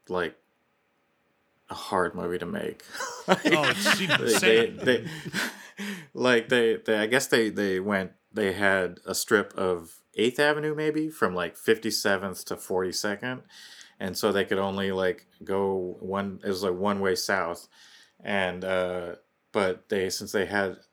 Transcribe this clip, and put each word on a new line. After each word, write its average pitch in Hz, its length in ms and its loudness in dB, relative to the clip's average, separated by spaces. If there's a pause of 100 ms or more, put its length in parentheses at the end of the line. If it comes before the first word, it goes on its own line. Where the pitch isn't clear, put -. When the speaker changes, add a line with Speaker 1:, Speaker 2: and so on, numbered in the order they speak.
Speaker 1:
like 90 280 -2 (1300)
a - 40 -12
hard 90 420 -2
movie 87 240 -4
to 87 60 -6
make. 82 420 -8
<laughs> - 400 -10
Speaker 2:
Oh, - 80 6 (340)
it - 80 0
seemed - 340 2
Speaker 1:
They, 120 220 2
Speaker 2:
insane. 113 440 4
Speaker 1:
they, 123 200 2
they, 113 100 -8 (1040)
like, 120 360 4
they, 117 260 4
they, 110 240 0
I 110 80 2
guess 131 200 2
they, 113 220 4
they 95 300 0
went, 95 320 -2 (200)
they 101 220 0
had 95 520 2
a 92 100 -4
strip 101 420 2
of 90 380 -2 (180)
Eighth 120 260 0
Avenue, 151 360 2
maybe, 156 340 -2
from, 95 240 -2
like, 87 240 -4
fifty-seventh 101 880 0
to - 100 -6
forty-second. 101 840 -4 (580)
And 95 160 -6
so 107 160 2
they 95 140 2
could 98 140 0
only, 98 320 0
like, 92 340 0 (180)
go 95 560 -2
one, 95 440 -6
it 101 60 -6
was, 92 140 -2
like, 90 120 0
one 101 240 0
way 98 160 2
south. 87 520 -2 (560)
And, 92 400 -2
uh, 90 520 -2 (360)
but 95 380 0
they, 95 220 0
since - 200 -8
they 98 140 2
had 95 320 0 (140)